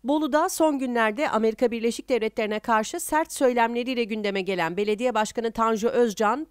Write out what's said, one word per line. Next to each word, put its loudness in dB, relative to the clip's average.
Bolu'da 2
son 0
günlerde 0
Amerika 0
Birleşik -4
Devletleri'ne -2
karşı 0
sert -2
söylemleriyle 2
gündeme -2
gelen -2
belediye 0
başkanı -2
Tanju 0
Özcan, 0